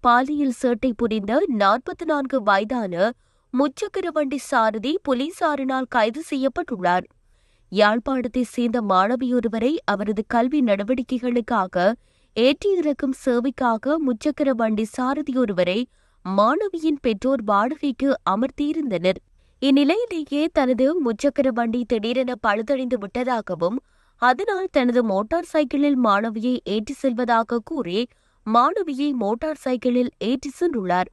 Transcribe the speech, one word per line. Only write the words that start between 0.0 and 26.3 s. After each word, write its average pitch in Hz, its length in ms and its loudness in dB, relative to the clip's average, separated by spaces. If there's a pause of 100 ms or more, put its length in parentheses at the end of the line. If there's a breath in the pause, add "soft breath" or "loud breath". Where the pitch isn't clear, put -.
பாலியல் 262 580 2
சேட்டை 240 340 0
புரிந்த 220 360 -2 (260)
நாற்பத்தி 226 460 2
நான்கு 285 380 -2
வயதான 208 720 0 (420)
முச்சக்கர 302 580 -2
வண்டி 294 260 -2
சாரதி 220 540 0 (100)
போலீசாரினால் 269 840 -2
கைது 233 340 0
செய்யப்பட்டுள்ளார். 247 840 -2 (640)
யாழ்ப்பாணத்தை 233 720 0
சேர்ந்த 240 400 -2
மாணவியொருவரை 233 920 0 (120)
அவரது 202 420 -2
கல்வி 254 360 2
நடவடிக்கைகளுக்காக 226 1300 0 (420)
ஏற்றியிறக்கும் 294 880 2
சேவைக்காக 247 760 0
முச்சக்கர 277 560 -2
வண்டி 220 300 0 (120)
சாரதியொருவரை 247 840 0 (460)
மாணவியின் 311 760 0
பெற்றோர் 240 420 0
வாடகைக்கு 254 680 0 (200)
அமர்த்தியிருந்தனர். 240 880 -2 (440)
இந்நிலையிலேயே 294 800 2 (100)
தனது 254 340 2 (140)
முச்சக்கர 262 500 0
வண்டி 233 360 -2
திடீரென 247 560 -2
பழுதடைந்து 240 560 0
விட்டதாகவும், 208 840 -4 (420)
அதனால் 370 480 0
தனது 247 340 2
மோட்டார் 220 480 -2
சைக்கிளில் 285 520 2
மாணவியை 220 500 0 (100)